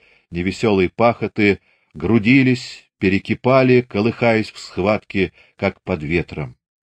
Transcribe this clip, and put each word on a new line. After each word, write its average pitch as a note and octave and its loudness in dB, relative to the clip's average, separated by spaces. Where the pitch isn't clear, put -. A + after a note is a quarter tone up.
невесёлой F#2 0
пахоты A2 0
грудились, B2 0
перекипали, B2 2
колыхаясь A2+ -2
в - -20
схватке, G2 -4
как - -6
под F2 -6
ветром. D2+ -6